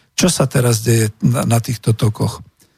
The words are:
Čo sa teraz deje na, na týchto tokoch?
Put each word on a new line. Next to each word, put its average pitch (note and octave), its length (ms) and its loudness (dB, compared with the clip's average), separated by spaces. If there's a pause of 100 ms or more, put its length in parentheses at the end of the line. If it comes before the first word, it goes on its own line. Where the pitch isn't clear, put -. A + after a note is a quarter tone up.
(180)
Čo F#3 100 2
sa C#3 240 0
teraz A#2+ 320 0
deje A2+ 400 0
na, A#2 240 0
na A#2 160 2
týchto A#2 320 -2
tokoch? A2 480 -2 (340)